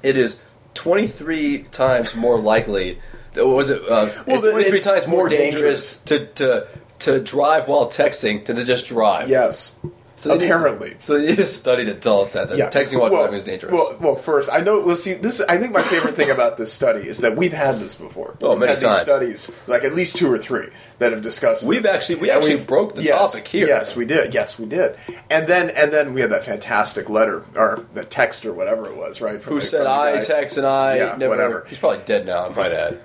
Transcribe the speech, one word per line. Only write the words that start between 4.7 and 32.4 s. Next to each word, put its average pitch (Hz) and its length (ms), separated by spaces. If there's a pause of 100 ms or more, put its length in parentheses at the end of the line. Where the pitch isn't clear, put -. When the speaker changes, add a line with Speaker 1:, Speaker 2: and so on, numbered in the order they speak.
Speaker 2:
it's 196 80
Speaker 1:
times 185 220
more 170 140
Speaker 2:
more 165 80
Speaker 1:
dangerous 143 720
Speaker 2:
dangerous. - 360
Speaker 1:
to, 147 100
to, 117 220 (500)
to - 60
drive 143 440
while 143 200
texting - 580
than 117 120
to 123 80
just 123 220
drive. 110 420
Speaker 2:
Yes. - 480 (400)
Speaker 1:
So - 120
they - 80
need 175 140
Speaker 2:
Apparently. 156 480
Speaker 1:
so 147 180
they 147 140
need - 80
a 180 60
study 123 400
to 101 100
tell 104 260
us 98 120
that, 90 160
that 92 100
Speaker 2:
Yeah. - 100
Speaker 1:
texting 135 300
while 120 100
Speaker 2:
Well, 175 140
Speaker 1:
driving 101 160
is 95 60
dangerous. 95 280
Speaker 2:
well, - 260
well, 156 160
first, 143 380
I 160 80
know. 208 200
Well, 170 140
see, 185 200
this, 214 260
I 175 160
think 233 140
my 196 100
favorite 165 320
thing 147 160
about 120 280
this 110 140
study 113 280
is - 200
that 117 160
we've 165 180
had 139 260
this 95 160
before. - 440
Speaker 1:
Oh, 139 120
Speaker 2:
We've 104 80
Speaker 1:
many 123 140
Speaker 2:
had - 80
these 123 80
Speaker 1:
times. 95 120
Speaker 2:
studies, - 500 (140)
like, 123 180
at 139 120
least 175 220
two 147 140
or 113 60
three 110 300 (320)
that 120 120
have 107 120
discussed 113 420
Speaker 1:
We've 220 160
Speaker 2:
this. 202 100
Speaker 1:
actually, - 260
we 190 120
Speaker 2:
And - 80
Speaker 1:
actually 151 200
Speaker 2:
we've - 100
Speaker 1:
broke 120 260
the 135 80
Speaker 2:
yes, 156 300
Speaker 1:
topic - 160
here. 175 180
Speaker 2:
Yes, 135 300
we 120 100
did. 147 260
Yes, 113 280
we 113 80
did. 156 280 (360)
And 156 160
then, 175 240
and 147 200
then 147 220
we 131 80
had 113 80
that 95 160
fantastic 104 640
letter, 107 340 (120)
or 98 280 (120)
the - 100
text, - 400
or 104 80
whatever 104 320
it 95 100
was, 87 260
right? 104 200
From 143 120
Speaker 1:
Who 143 60
Speaker 2:
the, - 60
Speaker 1:
said, 156 120
Speaker 2:
from 143 80
the 135 60
Speaker 1:
"I 143 260
Speaker 2:
guy. - 40
Speaker 1:
text 147 380
and 139 80
I 135 300
Speaker 2:
Yeah, 135 200
Speaker 1:
never." 131 140
Speaker 2:
whatever. - 360
Speaker 1:
He's - 120
probably 147 260
dead 98 220
now, 90 180